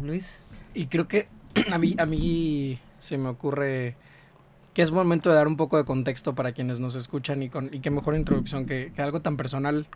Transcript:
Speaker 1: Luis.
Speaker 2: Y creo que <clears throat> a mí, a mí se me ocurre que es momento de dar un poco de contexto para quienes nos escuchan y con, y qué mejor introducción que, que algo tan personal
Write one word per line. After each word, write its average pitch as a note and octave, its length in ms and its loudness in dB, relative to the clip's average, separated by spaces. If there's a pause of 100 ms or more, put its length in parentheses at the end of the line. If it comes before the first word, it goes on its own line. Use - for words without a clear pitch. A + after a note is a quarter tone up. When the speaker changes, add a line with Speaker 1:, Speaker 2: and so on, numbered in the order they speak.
Speaker 1:
Luis. F3+ 320 -8 (340)
Speaker 2:
Y E3 140 -4
creo E3 220 0
que G#3 180 0 (280)
<clears throat> - 180 2
a F3 60 2
mí, E3 200 2
a E3 80 2
mí D#3 720 0 (200)
se D3 200 -4
me C3 100 -2
ocurre C3 680 -2 (760)
que F#3 100 4
es D#3+ 100 4
momento E3+ 380 4
de D#3 60 8
dar D3+ 120 8
un D#3 80 0
poco D#3 220 2
de D3 60 4
contexto C3 520 -2
para B2+ 160 -2
quienes B2 260 -4
nos B2 160 -4
escuchan C3+ 480 -4
y B2+ 60 -6
con, C3+ 260 -8
y C3+ 60 -8
qué C3+ 100 -2
mejor C#3+ 240 0
introducción C3+ 520 0
que, C3+ 280 -6
que D3 80 -4
algo D3 180 -2
tan D3+ 160 0
personal C#3 600 -2